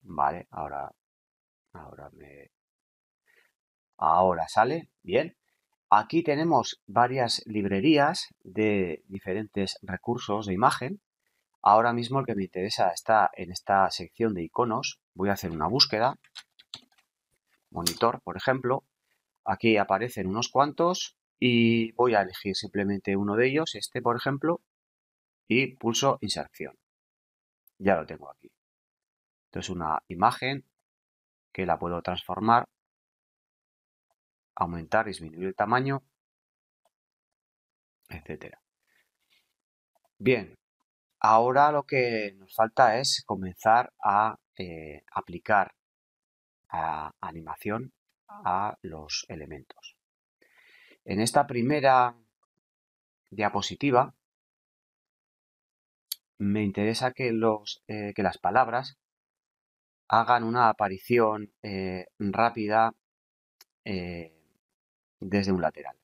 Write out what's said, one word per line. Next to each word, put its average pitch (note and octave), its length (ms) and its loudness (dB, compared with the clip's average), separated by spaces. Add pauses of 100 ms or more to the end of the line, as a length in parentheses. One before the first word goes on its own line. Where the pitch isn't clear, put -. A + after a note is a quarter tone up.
Vale, D#2 420 -2
ahora, C#2+ 420 -10 (800)
ahora C#2+ 380 -20
me, C#2+ 420 -20 (1400)
ahora E2+ 500 2
sale. C3+ 420 0 (140)
Bien. B2+ 340 -2 (540)
Aquí A2 320 4
tenemos D3+ 640 0
varias A#2+ 600 0
librerías A2 880 0 (100)
de G2 600 0
diferentes G2 760 -6
recursos G#2 640 -4
de F#2+ 80 -2
imagen. C3+ 460 0 (600)
Ahora A2+ 320 6
mismo A#2+ 280 -2
el C3 60 -6
que A2+ 100 -4
me G2 80 -2
interesa F#2+ 460 0
está G#2 440 2
en F2 160 -12
esta F#2+ 400 2
sección G#2+ 440 -4
de E2+ 100 -4
iconos. A#2 560 -4 (140)
Voy F#2+ 140 -2
a G2+ 40 0
hacer G2 180 -6
una D#2 160 -4
búsqueda. A#2+ 520 -2 (1500)
Monitor, G2+ 520 -2
por F2 140 -10
ejemplo. C3 480 -2 (600)
Aquí A2 320 2
aparecen G2+ 520 0
unos A2 200 -4
cuantos D3+ 680 0 (220)
y A#2 540 4
voy A#2+ 220 2
a G2+ 80 4
elegir F#2+ 320 -6
simplemente G2 640 -2
uno G2+ 180 0
de B2 140 2
ellos, D#3 260 -2
este, A#2 280 -8
por A#2 140 0
ejemplo, C#3+ 440 -2 (880)
y B2+ 280 0
pulso A#2 440 0
inserción. D2 560 -8 (1000)
Ya F#2+ 180 2
lo D2+ 100 -4
tengo D2 240 -16
aquí. - 220 -20 (920)
Esto - 160 -12
es F#2+ 100 -10
una E2 380 -2
imagen B2+ 560 0 (880)
que F#2+ 120 -4
la E2+ 140 0
puedo E2+ 240 -6
transformar, G2+ 640 0 (1900)
aumentar, F2 500 -2
disminuir E2+ 400 -10
el F#2+ 80 -6
tamaño, B2+ 480 0 (2000)
etcétera. - 520 -14 (1600)
Bien, G#2+ 400 0 (600)
ahora B2+ 500 6
lo D3 140 0
que A#2 540 -2
nos F#2+ 160 -20
falta A2+ 440 4
es - 260 -2
comenzar A2 680 0 (100)
a, G#2+ 380 2 (160)
eh, D#2+ 560 -12
aplicar F#2+ 600 -2 (920)
a D#2 520 -6
animación E2+ 720 -10 (360)
a F#2+ 540 -4
los D#2 460 -10
elementos. D2 680 -16 (1080)
En G2 160 -2
esta A#2 260 2
primera B2+ 720 2 (1120)
diapositiva G#2+ 840 0 (2250)
me G2+ 240 0
interesa A2 500 -2
que B2 200 -4
los, A2 540 -2
eh, G#2 280 -8
que G#2 80 -4
las F#2 160 0
palabras A#2 600 0 (1120)
hagan A#2 360 4
una A#2 240 4
aparición, G#2+ 840 0 (100)
eh, F#2+ 440 -6 (120)
rápida, A2+ 760 0 (880)
eh, F2 480 -8 (840)
desde G2 340 0
un F2+ 100 2
lateral. D2 420 -6